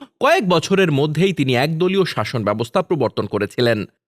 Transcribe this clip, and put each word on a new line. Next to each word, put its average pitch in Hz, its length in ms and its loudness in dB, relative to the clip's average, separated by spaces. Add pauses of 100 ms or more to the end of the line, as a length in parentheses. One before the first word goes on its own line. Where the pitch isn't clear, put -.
(200)
কয়েক 269 280 2
বছরের 180 440 2
মধ্যেই 156 400 0
তিনি 135 220 0
একদলীয় 165 500 0
শাসন 113 400 -4
ব্যবস্থা 110 380 -2
প্রবর্তন 120 440 -2
করেছিলেন। 107 600 -2 (220)